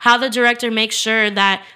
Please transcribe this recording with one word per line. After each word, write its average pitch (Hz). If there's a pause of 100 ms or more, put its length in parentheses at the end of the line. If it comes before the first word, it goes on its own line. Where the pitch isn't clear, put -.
how 240
the 262
director 240
makes 220
sure 220
that 196 (140)